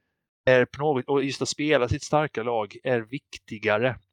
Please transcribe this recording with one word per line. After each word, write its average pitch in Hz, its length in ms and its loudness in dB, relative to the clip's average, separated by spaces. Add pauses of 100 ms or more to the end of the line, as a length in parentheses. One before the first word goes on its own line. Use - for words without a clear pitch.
(460)
är 127 200 6
på - 160 -8
något, 143 240 0
och 139 180 0
just 135 180 -6
att 175 80 -2
spela 147 400 2
sitt 143 140 -4
starka 151 400 -2
lag 113 400 -4
är 123 160 0
viktigare 110 960 -2 (180)